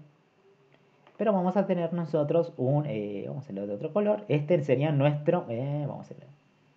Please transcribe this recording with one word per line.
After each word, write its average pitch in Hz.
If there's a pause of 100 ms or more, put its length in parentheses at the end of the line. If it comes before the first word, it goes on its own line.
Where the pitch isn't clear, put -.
(1160)
Pero 214
vamos 185
a 190
tener 175
nosotros 165
un, 143
eh, 104
vamos 143
a -
hacerlo 98
de 104
otro 139
color. 208
Este 151
sería 143
nuestro, 147
eh, 139
vamos 110
a -
hacerlo - (520)